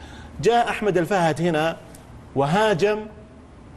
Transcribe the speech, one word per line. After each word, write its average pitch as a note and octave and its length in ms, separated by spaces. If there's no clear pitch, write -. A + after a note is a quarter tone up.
جاء A3+ 280
أحمد G3+ 300
الفهد E3 440
هنا E3 340
وهاجم G#3 720